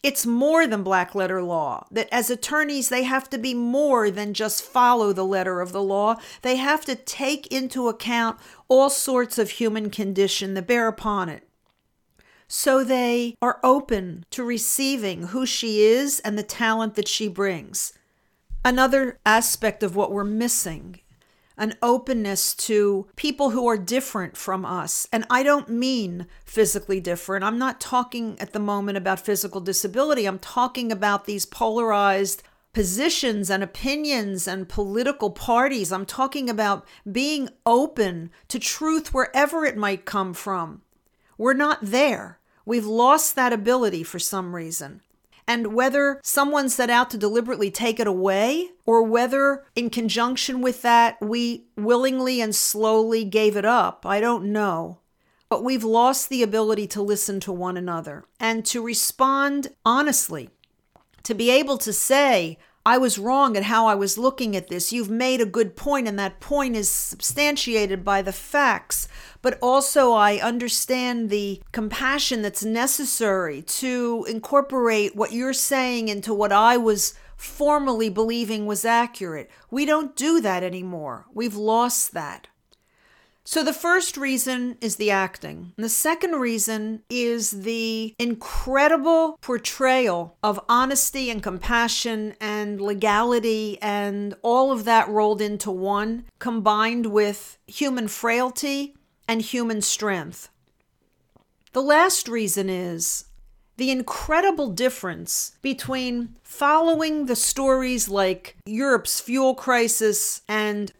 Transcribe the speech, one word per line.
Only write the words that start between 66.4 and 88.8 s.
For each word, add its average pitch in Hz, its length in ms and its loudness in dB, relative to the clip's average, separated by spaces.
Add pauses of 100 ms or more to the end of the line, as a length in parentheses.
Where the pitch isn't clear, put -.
point 277 340 0
is 208 140 0
substantiated 220 1160 0
by 196 180 2
the 190 100 -4
facts. - 760 0 (340)
But 254 220 0
also 262 500 4
I 208 260 6
understand 240 920 -2
the 202 300 -2 (100)
compassion 254 720 -2
that's 208 220 -4
necessary 220 960 0
to 240 640 -2
incorporate 233 880 0
what 208 180 -2
you're 254 200 -2
saying 254 560 0
into 208 260 -4
what 202 180 2
I 220 240 8
was 220 380 2 (220)
formerly 277 720 0
believing 220 580 -2
was 208 180 -4
accurate." 233 640 0 (220)
We 269 140 0
don't 302 320 0
do 320 240 2
that 185 240 0
anymore. 180 680 -8
We've 220 240 -4
lost 220 580 0
that. - 340 -10 (960)
So - 200 -2
the 285 80 0
first 349 440 0
reason 254 640 -4
is 226 140 -4
the 214 160 0
acting. 175 640 -4
And 214 80 -6
the 226 40 -4
second 330 480 0
reason 220 720 -4
is 233 400 -2
the 220 640 -6
incredible 294 1200 2